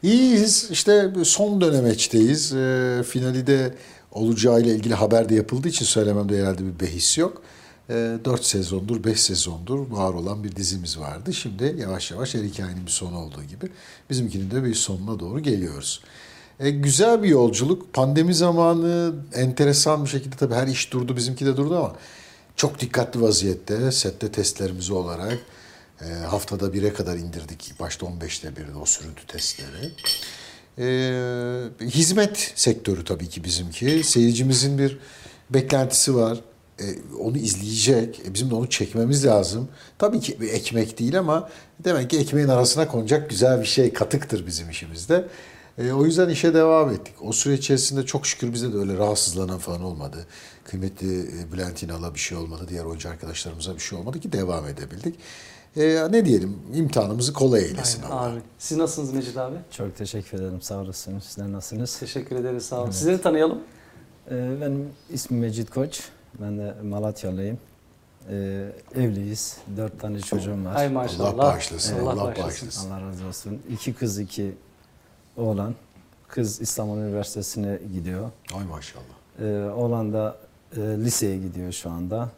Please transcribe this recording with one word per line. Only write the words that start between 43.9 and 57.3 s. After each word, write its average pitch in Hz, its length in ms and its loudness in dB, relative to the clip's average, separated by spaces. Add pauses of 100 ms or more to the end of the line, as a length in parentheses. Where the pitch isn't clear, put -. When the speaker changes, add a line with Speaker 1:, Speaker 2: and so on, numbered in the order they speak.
Speaker 1:
katıktır 101 540 -2
bizim 82 240 -8
işimizde. 85 540 0 (540)
E, 123 140 0
o 139 120 4
yüzden 165 240 6
işe 165 260 4
devam 160 360 8
ettik. - 300 -6
O 113 120 -6
süre 139 220 2
içerisinde 135 520 2
çok 143 200 -2
şükür - 260 -2
bize 117 200 -2
de 104 40 -2
öyle 98 220 -2
rahatsızlanan 95 600 0
falan 87 240 -6
olmadı. 80 440 -10 (380)
Kıymetli, 95 560 -4
e, 85 320 -10
Bülent 90 300 -6
İnal'a 82 320 -8
bir 71 60 -10
şey - 180 -6
olmadı. 82 300 -10
Diğer 85 160 -8
oyuncu 82 240 -10
arkadaşlarımıza 82 640 -10
bir 80 60 -12
şey - 180 -8
olmadı 127 220 -8
ki 175 120 -10
devam 87 360 -2
edebildik. 139 460 -8 (640)
E, 160 340 4
ne 226 140 6
diyelim, 101 340 4 (160)
imtihanımızı 123 580 0